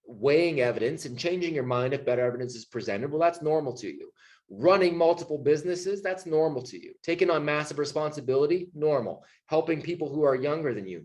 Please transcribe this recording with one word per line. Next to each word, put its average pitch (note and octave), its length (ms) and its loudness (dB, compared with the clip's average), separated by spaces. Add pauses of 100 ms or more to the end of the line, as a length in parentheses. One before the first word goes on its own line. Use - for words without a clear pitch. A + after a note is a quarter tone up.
weighing C#3+ 540 2
evidence A#2+ 440 0
and B2 140 -10
changing E3+ 360 -2
your C3+ 100 0
mind B2 280 0
if C#3 120 -4
better B2 200 2
evidence B2 300 -2
is A2+ 120 -16
presented, G#2 440 -4
well, D#3 100 -2
that's E3 220 2
normal D3+ 300 0
to A#2+ 160 -10
you. D2 240 -14 (380)
Running E3+ 460 4
multiple E3 400 2
businesses, F3 640 0
that's F#3 260 -6
normal D#3 360 0
to - 180 -14
you. - 220 -18
Taking F3 280 2
on D3+ 140 2
massive D3 340 -2
responsibility, D3 960 0
normal. C#3+ 500 -2 (220)
Helping D#3+ 360 0
people E3+ 260 -6
who D3 140 -2
are C3+ 140 6
younger D3 380 -2
than G2 120 -8
you, F2 180 -12